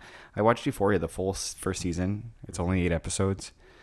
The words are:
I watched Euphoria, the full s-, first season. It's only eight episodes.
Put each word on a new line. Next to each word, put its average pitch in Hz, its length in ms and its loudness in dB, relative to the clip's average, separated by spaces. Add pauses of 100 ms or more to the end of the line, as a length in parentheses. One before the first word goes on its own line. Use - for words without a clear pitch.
(360)
I 104 60 2
watched 117 240 4
Euphoria, 101 340 2
the 82 80 0
full 95 220 -4
s-, - 240 -6
first - 280 -4
season. 92 520 -2 (160)
It's - 100 -6
only 90 260 2
eight 85 60 2
episodes. 95 600 -2 (300)